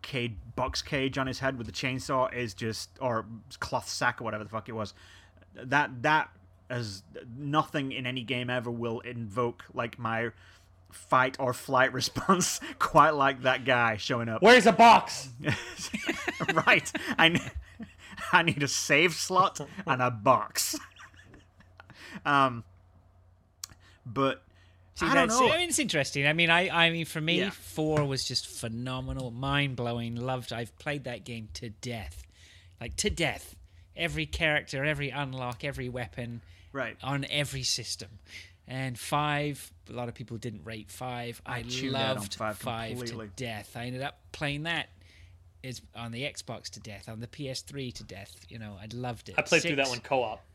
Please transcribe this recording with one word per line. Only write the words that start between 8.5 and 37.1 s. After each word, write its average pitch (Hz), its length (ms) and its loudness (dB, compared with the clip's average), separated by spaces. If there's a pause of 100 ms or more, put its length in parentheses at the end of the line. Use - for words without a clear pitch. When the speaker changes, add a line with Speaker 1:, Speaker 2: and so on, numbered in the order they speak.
Speaker 1:
will 117 300 -2
invoke, 120 640 -4 (100)
like, 120 240 -4
my 113 340 -2 (600)
fight 131 480 2
or 127 140 0
flight 131 400 4
<laughs> - 0 -
response - 680 0 (180)
quite 156 340 6
like 135 320 2
that 131 200 2
guy 120 320 4
showing 117 320 -2
up. 113 140 -2
Speaker 2:
Where's 226 260 12
a 220 60 8
box? - 560 10 (120)
Speaker 1:
<laughs> - 60 -2 (1200)
Right. - 240 6 (260)
I 165 120 8
ne-, 170 120 2 (920)
I 175 120 6
need 151 180 0
a 139 60 0
save 160 480 4
slot 185 440 2 (280)
and 131 160 0
a 123 80 4
box. 110 720 2
<laughs> - 60 -20 (1400)
Um, 135 380 4 (1400)
but 135 380 0 (520)
Speaker 3:
See, - 100 -2
Speaker 1:
I - 80 2
don't 254 140 6
Speaker 3:
that's, 233 120 4
Speaker 1:
know. 254 120 6
Speaker 3:
I 320 60 2
mean, 349 120 0
it's 311 100 0
interesting. 147 460 0
I 151 80 4
mean, 165 160 4
I, 175 200 4
I 165 200 4
mean, 165 160 -2
for - 160 -6
me, 170 180 2
Speaker 1:
Yeah. 196 120 0
Speaker 3:
four 156 540 0
was 135 200 -2
just - 220 -4
phenomenal, 127 840 -6
mind-blowing, 120 840 -2
loved. 127 360 -4
I've 117 280 -8
played 147 240 -6
that 120 200 -10
game 117 320 -10
to 117 140 -10
death. 110 540 -10 (580)
Like, - 160 -10
to 208 120 0
death. 156 460 -4 (400)
Every 156 300 -2
character, 151 600 0
every 143 240 -2
unlock, 127 540 -6
every 131 260 -6
weapon 120 520 -8 (300)
Speaker 1:
Right. 120 320 -6
Speaker 3:
on 135 260 -2